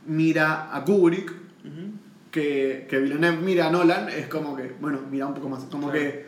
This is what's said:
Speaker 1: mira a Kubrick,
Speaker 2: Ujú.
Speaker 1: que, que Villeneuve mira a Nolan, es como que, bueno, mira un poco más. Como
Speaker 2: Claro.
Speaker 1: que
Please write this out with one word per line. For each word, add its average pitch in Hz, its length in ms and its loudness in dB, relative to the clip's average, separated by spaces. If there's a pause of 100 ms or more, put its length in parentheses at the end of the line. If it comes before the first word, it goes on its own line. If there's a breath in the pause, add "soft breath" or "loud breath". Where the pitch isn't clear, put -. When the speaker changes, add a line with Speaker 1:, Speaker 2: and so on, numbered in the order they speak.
Speaker 1:
mira 156 680 2
a 135 100 -6
Kubrick, 180 460 4
Speaker 2:
Ujú. - 600 -16 (400)
Speaker 1:
que, 139 580 0
que 135 120 0
Villeneuve 156 420 2
mira 175 240 2
a 160 40 2
Nolan, 180 380 2
es 151 200 -6
como 151 280 -4
que, 127 240 -8
bueno, 143 200 -4 (100)
mira 139 160 -4
un 143 80 -4
poco 135 140 -8
más. 131 160 -8
Como 143 260 -6
Speaker 2:
Claro. 151 140 0
Speaker 1:
que - 240 -6